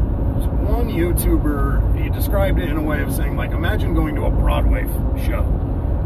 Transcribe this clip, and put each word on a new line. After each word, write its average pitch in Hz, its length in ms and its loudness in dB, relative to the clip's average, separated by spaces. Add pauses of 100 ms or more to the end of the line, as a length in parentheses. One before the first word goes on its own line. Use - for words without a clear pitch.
(640)
one - 240 0
YouTuber, - 1120 0
he - 80 0
described - 500 0
it - 100 -2
in - 80 -2
a - 40 -2
way - 220 -2
of - 100 -2
saying, - 240 -2
like, - 140 -2
imagine - 420 0
going 156 220 0
to 143 100 -2
a 131 60 2
Broadway 127 520 2
f-, - 420 -2
show. - 180 0 (640)